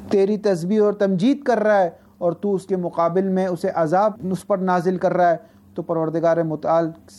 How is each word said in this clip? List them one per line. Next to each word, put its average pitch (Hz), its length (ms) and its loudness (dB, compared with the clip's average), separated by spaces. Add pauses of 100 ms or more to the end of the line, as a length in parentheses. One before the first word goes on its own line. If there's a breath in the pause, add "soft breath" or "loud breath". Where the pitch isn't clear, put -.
تیری 202 280 2
تسبیح 196 440 0
اور 208 120 2
تمجید 208 500 0
کر 226 160 2
رہا 208 220 2
ہے 175 80 2 (280 soft breath)
اور 175 140 -2
تو 202 220 -4
اس 185 120 -4
کے 196 100 -4
مقابل 170 480 0
میں 190 240 0
اسے 180 280 -4
عذاب 180 360 2 (200)
اس 180 160 -6
پر 202 100 0
نازل 180 400 0
کر 180 160 0
رہا 175 180 4
ہے۔ 165 200 -4 (240 loud breath)
تو 180 60 -8
پروردگار 165 560 -2
متعال 160 540 0 (280)